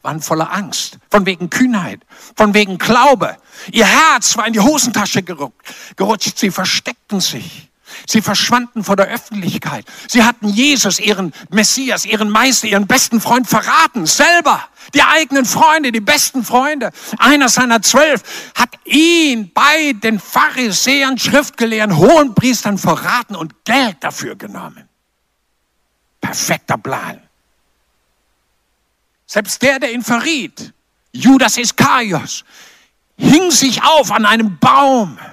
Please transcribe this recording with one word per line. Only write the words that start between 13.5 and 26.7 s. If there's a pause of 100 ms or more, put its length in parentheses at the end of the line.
Selber. (280)
Die
eigenen
Freunde,
die
besten
Freunde. (280)
Einer
seiner
zwölf (340)
hat (140)
ihn
bei
den
Pharisäern,
Schriftgelehrten,
Hohenpriestern
verraten
und
Geld
dafür
genommen. (1300)
Perfekter